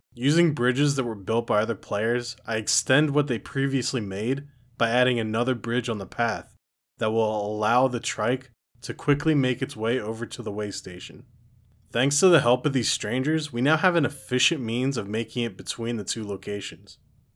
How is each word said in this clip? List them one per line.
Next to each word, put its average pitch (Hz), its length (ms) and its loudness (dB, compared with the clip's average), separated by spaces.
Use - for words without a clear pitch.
Using 151 400 2
bridges 135 420 2
that 131 80 0
were 113 100 -4
built 113 320 -2
by 107 160 2
other 110 140 -2
players, 117 680 -2
I 113 120 -2
extend 139 540 2
what 143 180 2
they 117 100 0
previously 135 640 -2
made 110 480 -2
by 117 140 2
adding 123 300 4
another 113 340 0
bridge 120 340 -4
on 110 100 -2
the 95 80 -8
path 110 460 -4
that 110 140 0
will 110 340 0
allow 110 400 4
the 123 140 -2
trike 120 500 -2
to - 120 -8
quickly 147 420 0
make 127 260 0
its 117 140 -6
way 117 240 0
over 113 260 -6
to - 160 -10
the 107 80 -6
way 104 220 -4
station. - 520 -12
Thanks 135 260 2
to 190 100 6
the 165 120 8
help 123 260 4
of 135 60 0
these 123 180 0
strangers, 135 600 -2
we 117 80 -2
now 147 160 4
have 175 180 2
an 160 100 4
efficient 131 560 0
means 123 360 0
of 101 120 -4
making 117 360 -4
it 98 120 -6
between 113 420 -6
the 101 60 -6
two 107 220 -6
locations. 101 720 -8